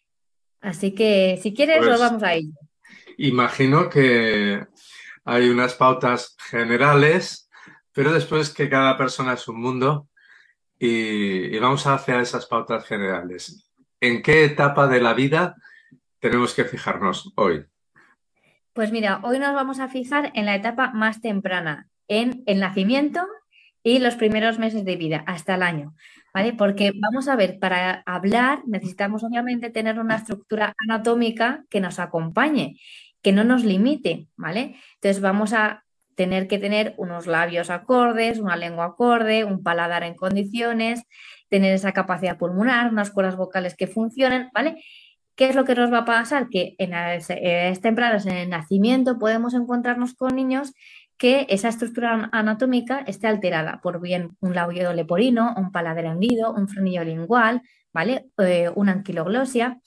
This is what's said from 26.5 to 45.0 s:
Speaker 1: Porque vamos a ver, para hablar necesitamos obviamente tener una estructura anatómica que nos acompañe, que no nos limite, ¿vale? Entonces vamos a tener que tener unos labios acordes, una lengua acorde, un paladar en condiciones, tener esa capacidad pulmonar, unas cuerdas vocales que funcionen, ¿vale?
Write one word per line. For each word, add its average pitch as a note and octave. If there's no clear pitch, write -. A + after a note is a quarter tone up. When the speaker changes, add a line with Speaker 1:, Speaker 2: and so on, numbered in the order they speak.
Speaker 1:
Porque G3+
vamos A3+
a C4+
ver, G3
para F#3
hablar A3+
necesitamos G3+
obviamente A#3+
tener A3
una A3
estructura G#3+
anatómica A3+
que G#3
nos F#3
acompañe, E3+
que G3
no G3+
nos A#3+
limite, G3
¿vale? F3+
Entonces G3
vamos G3+
a G#3+
tener F#3+
que G3+
tener G#3+
unos F3
labios E3+
acordes, A3+
una F#3
lengua E3+
acorde, A3
un G3
paladar E3+
en E3+
condiciones, A3+
tener G3
esa F#3+
capacidad F3+
pulmonar, A3+
unas G#3
cuerdas F#3+
vocales F#3
que F#3
funcionen, B3
¿vale? A3